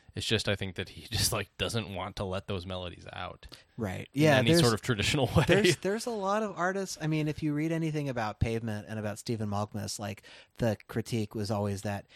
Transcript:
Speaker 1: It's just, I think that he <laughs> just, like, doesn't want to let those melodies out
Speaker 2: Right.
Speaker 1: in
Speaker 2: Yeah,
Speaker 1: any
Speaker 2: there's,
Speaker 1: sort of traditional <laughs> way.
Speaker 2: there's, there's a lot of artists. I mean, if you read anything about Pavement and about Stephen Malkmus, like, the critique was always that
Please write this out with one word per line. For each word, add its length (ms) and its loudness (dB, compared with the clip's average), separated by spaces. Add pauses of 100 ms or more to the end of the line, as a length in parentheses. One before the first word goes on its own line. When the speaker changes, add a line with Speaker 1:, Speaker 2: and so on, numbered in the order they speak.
(140)
Speaker 1:
It's 120 -6
just, 240 2
I 60 2
think 200 -6
that 140 -6
he 180 -18
<laughs> 40 -10
just, 200 2
like, 260 -4
doesn't 360 -2
want 240 -8
to 80 -4
let 220 -4
those 180 -6
melodies 480 -10
out 340 -12 (300)
Speaker 2:
Right. 360 -6
Speaker 1:
in 100 2
Speaker 2:
Yeah, 140 8
Speaker 1:
any 140 6
Speaker 2:
there's, 100 8
Speaker 1:
sort 120 8
of 80 0
traditional 500 2
<laughs> 40 -8
way. 120 6
Speaker 2:
there's, 300 6
there's 280 -4
a 60 -4
lot 320 0
of 140 -4
artists. 440 -2
I 60 0
mean, 200 2
if 160 -4
you 100 0
read 180 0
anything 380 -2
about 300 -4
Pavement 500 -2
and 100 -6
about 200 -4
Stephen 300 -4
Malkmus, 500 -4
like, 240 -8 (340)
the 200 2 (100)
critique 480 -4
was 160 -4
always 320 0
that 220 -4 (100)